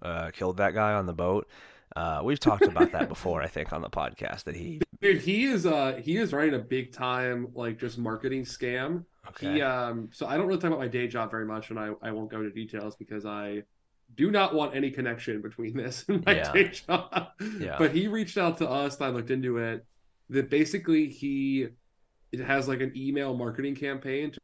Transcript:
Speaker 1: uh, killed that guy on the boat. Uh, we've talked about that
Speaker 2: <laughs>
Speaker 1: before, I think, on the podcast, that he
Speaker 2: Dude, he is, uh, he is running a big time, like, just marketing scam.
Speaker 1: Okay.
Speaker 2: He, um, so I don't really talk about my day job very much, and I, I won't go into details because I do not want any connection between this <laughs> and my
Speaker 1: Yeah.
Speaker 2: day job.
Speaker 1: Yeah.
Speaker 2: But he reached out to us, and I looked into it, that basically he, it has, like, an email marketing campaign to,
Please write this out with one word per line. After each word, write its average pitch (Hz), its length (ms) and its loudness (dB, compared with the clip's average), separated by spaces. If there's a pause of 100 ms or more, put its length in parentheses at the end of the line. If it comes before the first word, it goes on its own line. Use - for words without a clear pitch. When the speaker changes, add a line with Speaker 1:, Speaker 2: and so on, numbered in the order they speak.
Speaker 1:
uh, 82 300 -4
killed 92 260 -2
that 98 160 4
guy 107 200 4
on 98 120 2
the 87 80 -2
boat. 90 340 2 (460)
Uh, 80 280 -2
we've 135 180 0
talked - 260 4
about - 260 4
that - 160 0
Speaker 2:
<laughs> - 0 -
Speaker 1:
before, 80 320 -2
I 73 60 0
think, - 260 -4
on 80 80 -2
the - 80 -6
podcast, - 560 -6
that 76 100 -6
he 151 260 -6 (200)
Speaker 2:
Dude, 196 200 6
he 196 260 2
is, 214 200 2
uh, 139 360 2
he 156 160 0
is 220 140 0
running 147 220 4
a 127 40 2
big 127 340 -4
time, 127 640 -2
like, 117 240 -4
just 120 180 -6
marketing 120 460 -2
scam. 131 640 -2 (240)
Speaker 1:
Okay. 147 260 -4
Speaker 2:
He, 151 80 2
um, 120 500 -2
so - 140 -6
I 131 100 0
don't 185 100 2
really 185 120 2
talk 175 100 0
about 160 100 2
my 127 100 -2
day 123 180 0
job 113 240 -2
very 110 160 -2
much, 107 240 -6
and 110 80 -6
I, 107 120 -4 (120)
I 113 80 -4
won't 110 200 -4
go 110 80 -6
into 107 120 -4
details 107 460 -8
because 107 280 -8
I 104 380 -6 (520)
do 165 160 4
not 185 240 4
want 143 200 2
any 135 160 2
connection 117 520 -2
between 110 340 -6
this 127 280 -6
<laughs> - 40 -4
and 180 180 2
my 196 100 8
Speaker 1:
Yeah. 151 160 0
Speaker 2:
day 151 160 6
job. - 600 -2 (300)
Speaker 1:
Yeah. 175 200 -4
Speaker 2:
But 151 160 6
he 190 140 2
reached 208 280 -2
out 170 220 2
to 156 100 0
us, 139 280 0
and 143 100 -2
I - 40 0
looked 120 200 -2
into 127 280 0
it, 117 280 -4 (440)
that 135 200 0
basically 156 580 4
he, 135 600 0 (640)
it 123 80 -6
has, 131 280 2
like, 131 140 0
an 131 120 -2
email 135 400 -2
marketing 123 400 -2
campaign 139 580 -4
to, - 100 -16